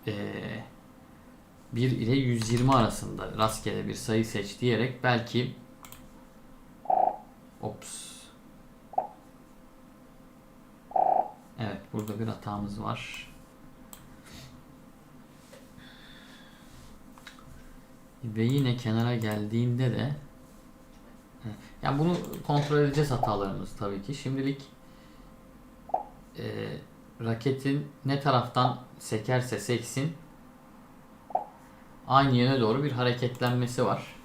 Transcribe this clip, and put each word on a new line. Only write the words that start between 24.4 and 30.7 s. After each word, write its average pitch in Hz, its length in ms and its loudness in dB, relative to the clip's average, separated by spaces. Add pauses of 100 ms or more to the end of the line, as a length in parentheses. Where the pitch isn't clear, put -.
e, 107 400 -6 (440)
raketin 135 680 0 (140)
ne 139 140 0
taraftan 127 600 2 (200)
sekerse 120 600 -2
seksin 131 540 -2 (1900)